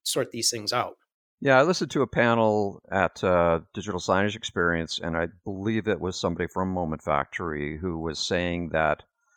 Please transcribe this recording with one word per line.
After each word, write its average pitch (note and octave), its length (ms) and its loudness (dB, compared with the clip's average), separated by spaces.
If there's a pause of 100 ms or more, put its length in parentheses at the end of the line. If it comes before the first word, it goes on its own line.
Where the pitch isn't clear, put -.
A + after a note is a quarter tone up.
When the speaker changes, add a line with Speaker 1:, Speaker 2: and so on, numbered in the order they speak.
Speaker 1:
sort - 260 -2
these A#2 200 -2
things G#2+ 220 -4
out. A#2 240 0 (460)
Speaker 2:
Yeah, C3 180 6
I C#3+ 40 6
listened E3+ 260 0
to C#3+ 120 0
a A#2+ 40 2
panel A2 720 2 (100)
at, F#2 320 0
uh, E2+ 380 4 (140)
Digital F2+ 260 -6
Signage G2+ 360 0
Experience, E2+ 640 -2
and E2 180 -4
I E2 100 0 (160)
believe G#2 420 -4
it G2+ 140 0
was F2+ 180 -4
somebody F2 300 -2
from F#2+ 220 -4
Moment E2+ 320 -4
Factory D2+ 760 -4
who E2 220 -6
was D#2+ 200 -6
saying F2 520 -2
that D#2 320 0 (340)